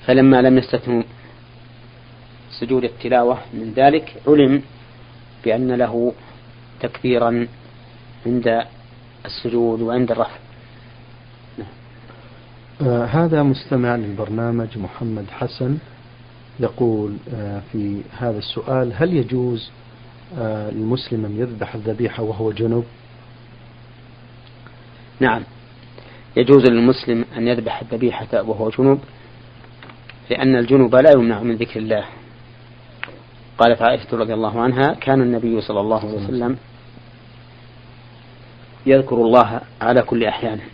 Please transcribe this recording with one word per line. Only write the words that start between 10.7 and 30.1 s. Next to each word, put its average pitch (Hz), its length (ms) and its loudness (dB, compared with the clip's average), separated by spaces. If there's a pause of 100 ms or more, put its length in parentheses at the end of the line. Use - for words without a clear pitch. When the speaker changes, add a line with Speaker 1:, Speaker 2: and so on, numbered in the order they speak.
Speaker 2:
آه، 120 240 0
هذا 156 380 2
مستمع 127 520 0
للبرنامج 110 840 -6
محمد 107 540 -10
حسن 127 460 -6 (840)
يقول، 107 580 -2 (160)
آه، 101 280 -10 (100)
في 101 300 -6 (160)
هذا 117 200 -4
السؤال: 123 580 -4
هل 175 180 -2
يجوز، 123 580 -4 (680)
آه، 107 320 -6
للمسلم 110 560 -4
أن 104 140 -8
يذبح 117 360 -8
الذبيحة 110 480 -6
وهو 107 280 -4
جنب؟ 117 320 -2 (2250)
Speaker 1:
نعم، 117 240 0 (960)
يجوز 127 320 8
للمسلم 117 560 2 (120)
أن 113 100 -2
يذبح 117 340 -4
الذبيحة 113 600 -4
وهو 107 280 -4
جنب، 135 300 2 (1300)